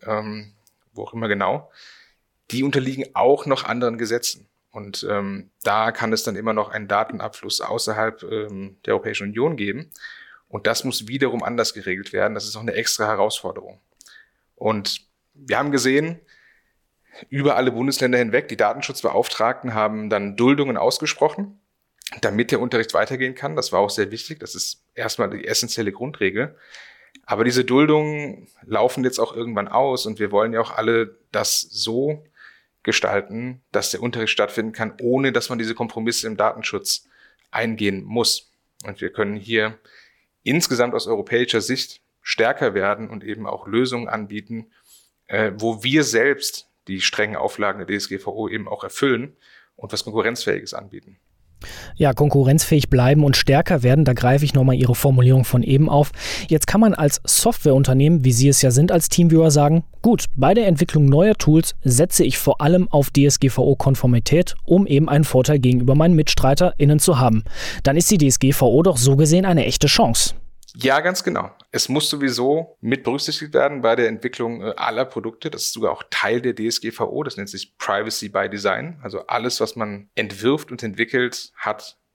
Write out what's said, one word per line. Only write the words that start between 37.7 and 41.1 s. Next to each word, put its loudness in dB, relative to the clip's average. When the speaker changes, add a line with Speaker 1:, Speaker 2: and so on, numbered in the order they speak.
Speaker 1:
muss. -4
Und -16
wir -6
können -4
hier -4
insgesamt 0
aus -4
europäischer -2